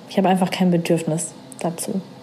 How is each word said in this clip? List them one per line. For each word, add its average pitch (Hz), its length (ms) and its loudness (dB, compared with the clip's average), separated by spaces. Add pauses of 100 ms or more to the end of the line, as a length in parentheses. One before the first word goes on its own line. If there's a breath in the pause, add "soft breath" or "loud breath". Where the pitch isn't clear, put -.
Ich - 80 -2
habe 185 120 4
einfach 180 200 4
kein 185 220 2
Bedürfnis 165 640 0 (260)
dazu. 180 420 -4 (220)